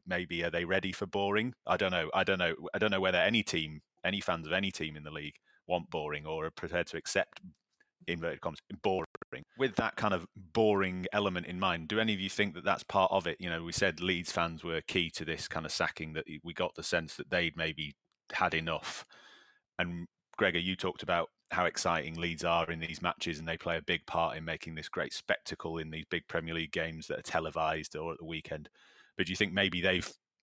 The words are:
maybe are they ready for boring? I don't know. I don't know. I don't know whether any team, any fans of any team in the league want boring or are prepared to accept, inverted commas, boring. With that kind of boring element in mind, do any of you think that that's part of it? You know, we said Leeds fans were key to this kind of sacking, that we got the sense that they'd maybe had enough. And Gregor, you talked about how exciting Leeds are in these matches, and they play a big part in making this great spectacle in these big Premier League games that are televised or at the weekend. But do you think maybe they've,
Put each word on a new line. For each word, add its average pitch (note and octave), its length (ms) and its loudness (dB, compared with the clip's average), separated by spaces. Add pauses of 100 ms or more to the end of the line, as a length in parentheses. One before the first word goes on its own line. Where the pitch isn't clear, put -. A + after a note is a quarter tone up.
maybe F2 360 -2
are E2+ 60 2
they F2 160 0
ready F#2+ 260 2
for G2 140 -4
boring? G2+ 480 2 (140)
I F#2 100 4
don't F#2+ 140 4
know. E2 240 2
I F#2+ 80 6
don't F#2+ 160 2
know. E2+ 160 2 (180)
I G2+ 60 0
don't G#2+ 100 4
know G2 100 2
whether F#2 200 4
any G#2 240 6
team, D#2 400 -2 (200)
any F#2+ 180 0
fans E2 260 -2
of E2 60 -2
any F#2+ 180 2
team D#2 260 -6
in D2+ 60 -12
the D2+ 80 -10
league D2+ 240 -8 (320)
want F2 240 0
boring D2+ 340 -4
or D#2 200 -2
are D#2+ 40 -2
prepared E2+ 380 -2
to - 100 -6
accept, - 420 0 (680)
inverted E2 340 -2
commas, D#2+ 200 -4 (200)
boring. F#2 240 4 (500)
With B2+ 200 2
that A2+ 220 0
kind G2+ 180 2
of E2+ 100 -2 (100)
boring G2 800 4
element F#2+ 320 2
in F2+ 140 -6
mind, E2+ 300 0
do G#2+ 100 2
any A2 160 2
of F#2+ 40 -2
you F#2+ 100 -2
think G2 260 0
that E2+ 80 -10
that's F#2+ 200 4
part F#2+ 280 6
of F#2 160 4
it? D#2+ 120 -2
You F2+ 120 -4
know, E2 100 -2
we E2+ 100 -6
said E2 280 2
Leeds F2+ 320 0
fans E2+ 320 0
were E2 180 -2
key E2+ 300 0
to - 140 -6
this D#2 220 -4
kind D#2+ 180 -4
of D#2 60 -6
sacking, D#2+ 420 -2
that D#2 120 -4 (180)
we E2+ 120 -8
got F2 180 0
the - 80 -10
sense E2 360 0
that - 120 -8
they'd F2 260 2
maybe D#2+ 400 -4 (360)
had F2 240 2
enough. D#2+ 500 -2 (720)
And F2 280 -2 (300)
Gregor, F#2 200 4
you F2+ 180 0
talked - 280 -2
about E2+ 260 2 (220)
how F2+ 140 4
exciting E2 500 0
Leeds E2+ 280 -4
are E2+ 280 2
in E2 80 -4
these D#2+ 200 -6
matches, E2+ 380 -2
and D#2 100 -8
they E2 100 -4
play E2+ 200 -2
a D#2 40 -4
big E2+ 260 -2
part E2 280 2
in D#2+ 80 -8
making E2 300 -6
this D#2 160 -10
great - 240 -4
spectacle - 640 -4
in D#2+ 140 -6
these D#2 180 -8
big F2 180 -4
Premier E2 280 -4
League D#2+ 160 -4
games D#2+ 360 -4
that - 120 -4
are - 40 -12
televised D#2+ 720 -2
or D#2+ 180 -4
at - 40 -14
the E2+ 80 -14
weekend. D#2 440 -8 (480)
But F#2 100 2
do F2 40 -2
you F2+ 40 -2
think G2 180 2
maybe F#2 280 2
they've, F#2 300 2 (320)